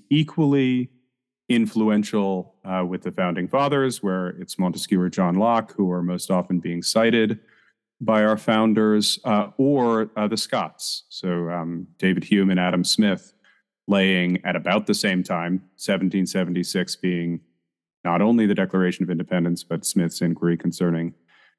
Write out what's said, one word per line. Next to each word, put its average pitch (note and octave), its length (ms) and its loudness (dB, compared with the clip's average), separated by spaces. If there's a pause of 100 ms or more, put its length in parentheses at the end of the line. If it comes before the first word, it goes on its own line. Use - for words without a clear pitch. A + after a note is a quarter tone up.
(100)
equally C#3 800 2 (580)
influential, G#2+ 1040 0 (100)
uh, F#2 220 -2
with F2+ 160 -6
the F2+ 80 -6
founding F2+ 380 -2
fathers, C#3 540 0
where F#2 260 -2
it's - 300 -12
Montesquieu F2+ 420 0
or F2+ 100 0
John F2+ 240 0
Locke A2 400 0
who F#2+ 160 0
are F2 120 -2
most F2+ 280 -4
often F2+ 300 0
being E2+ 220 -6
cited A2+ 580 2 (600)
by G#2+ 240 2
our A2 120 4
founders, G#2+ 880 2
uh, G#2 240 0 (100)
or, A#2+ 580 2
uh, G#2 120 0
the A2 80 -2
Scots. - 720 -6
So, F2 420 -4
um, E2+ 380 -6 (100)
David F#2 260 0
Hume G2 260 4
and F2+ 100 2
Adam F2+ 240 2
Smith - 500 0 (540)
laying F#2 560 2
at F2+ 100 -2
about F#2+ 320 0
the G#2+ 80 0
same F#2 280 0
time, F2+ 400 -4 (140)
seventeen F#2 500 -2
seventy-six F2+ 680 -2
being E2+ 440 -2 (640)
not F2 180 2
only A2+ 240 4
the G2+ 80 2
Declaration F#2 500 0
of F2 60 -6
Independence, F2 520 -2
but E2 220 -6
Smith's - 380 -2
inquiry E2+ 340 0
concerning E2+ 580 -2 (440)